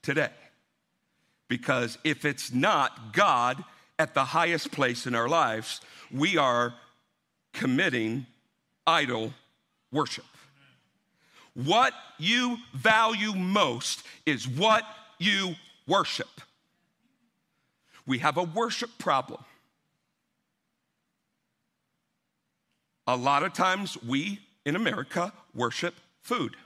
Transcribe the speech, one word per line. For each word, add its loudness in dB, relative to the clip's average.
today. 0
Because -2
if -2
it's -4
not 0
God 2
at 0
the 4
highest 0
place 0
in -2
our 0
lives, 0
we 0
are 2
committing 0
idol 0
worship. -4
What 2
you 0
value 2
most 0
is -2
what 2
you 0
worship. -2
We 0
have 0
a 0
worship -4
problem. -2
A 2
lot 2
of -4
times -2
we -4
in -2
America -4
worship -4
food. -4